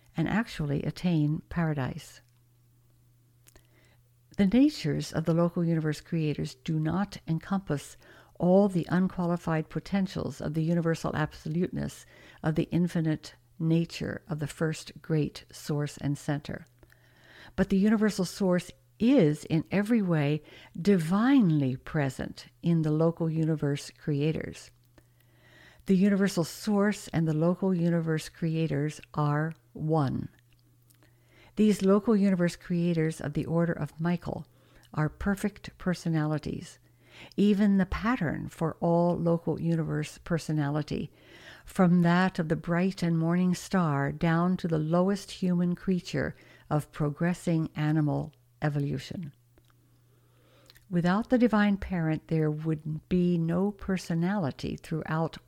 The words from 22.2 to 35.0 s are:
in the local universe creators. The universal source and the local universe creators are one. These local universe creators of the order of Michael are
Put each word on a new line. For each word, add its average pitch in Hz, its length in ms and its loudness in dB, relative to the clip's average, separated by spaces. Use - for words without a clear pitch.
in 170 180 4
the 156 100 0
local 165 380 2
universe 156 680 -2
creators. - 760 -4
The 196 100 4
universal 190 480 2
source 202 640 -2
and 165 180 0
the 160 60 0
local 175 400 0
universe 165 560 0
creators 156 680 -4
are 151 400 0
one. 151 560 -2
These 208 260 4
local 202 340 4
universe 190 400 2
creators 170 680 -2
of 147 120 -6
the 156 120 -2
order 170 280 0
of - 260 -8
Michael 170 460 -4
are 151 160 0